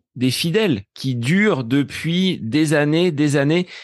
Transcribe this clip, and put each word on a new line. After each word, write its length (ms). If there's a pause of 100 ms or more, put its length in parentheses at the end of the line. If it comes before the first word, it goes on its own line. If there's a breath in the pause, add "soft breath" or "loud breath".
(160)
des 160
fidèles 500 (140)
qui 180
durent 500
depuis 800
des 320
années, 380
des 260
années 300 (160 loud breath)